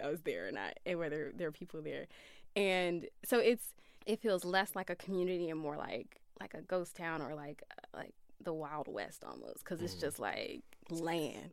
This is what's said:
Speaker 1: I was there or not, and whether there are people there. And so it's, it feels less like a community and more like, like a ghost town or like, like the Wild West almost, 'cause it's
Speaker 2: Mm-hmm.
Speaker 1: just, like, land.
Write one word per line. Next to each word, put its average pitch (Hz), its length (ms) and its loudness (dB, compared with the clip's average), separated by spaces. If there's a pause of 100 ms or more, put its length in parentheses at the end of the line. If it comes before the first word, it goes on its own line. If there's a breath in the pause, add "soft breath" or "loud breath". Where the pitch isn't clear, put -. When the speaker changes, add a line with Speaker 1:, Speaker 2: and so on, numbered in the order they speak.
Speaker 1:
I 143 60 2
was 160 140 2
there 95 260 0
or - 40 -2
not, 98 320 -4
and 175 140 2
whether 151 380 0
there 175 120 0
are 151 40 -2
people 160 300 -8
there. 143 240 -4 (500 loud breath)
And 180 500 4 (180)
so 247 140 6
it's, - 360 6 (320 soft breath)
it 220 140 2
feels 185 240 4
less 185 300 4
like 185 160 -2
a 175 60 -2
community 180 540 2
and 160 100 0
more 151 160 0
like, - 440 -6 (200)
like 196 140 -10
a - 80 -8
ghost 180 340 0
town 165 260 -2
or 143 140 -2
like, 147 260 -10 (320)
like - 200 -10 (280)
the 170 100 -2
Wild 151 360 -4
West - 360 -4
almost, 62 400 -10
'cause 165 160 -4
it's 175 140 -2
Speaker 2:
Mm-hmm. 175 60 -8
Speaker 1:
just, 147 180 0
like, - 440 -2 (280)
land. 165 640 0